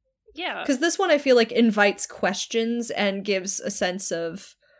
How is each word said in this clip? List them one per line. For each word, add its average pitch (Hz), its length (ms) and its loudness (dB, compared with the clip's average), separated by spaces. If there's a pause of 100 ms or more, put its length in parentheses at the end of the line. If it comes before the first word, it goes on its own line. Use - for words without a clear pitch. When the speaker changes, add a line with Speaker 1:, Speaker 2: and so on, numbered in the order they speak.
(360)
Speaker 1:
Yeah. 320 300 -6
Speaker 2:
'Cause 254 140 0
this 330 180 0
one, 370 140 2
I 294 80 6
feel 262 160 4
like, 226 160 4
invites 214 560 2
questions 226 840 -4
and 196 320 -2
gives 196 360 -2
a - 120 -6
sense 185 400 -4
of 170 440 -8 (240)